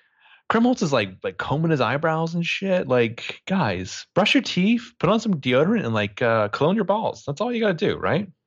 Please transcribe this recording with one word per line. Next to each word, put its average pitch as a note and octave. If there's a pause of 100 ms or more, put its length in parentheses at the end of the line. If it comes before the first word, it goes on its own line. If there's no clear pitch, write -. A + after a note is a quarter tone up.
(520)
Krumholtz A#3+
is, D3
like, G#2+ (140)
like, F#2+
combing D#3+
his C3+
eyebrows D#3+
and E3+
shit. F3+
Like, A#2+
guys, G#2
brush G3
your C4
teeth, A3+
put -
on A3
some G#3+
deodorant, D#3
and, A2+
like, G#2
uh, A2+
cologne E3
your A3
balls. G3+
That's C#3+
all A#3+
you A#3
gotta G#3
do, F3
right? C3+ (180)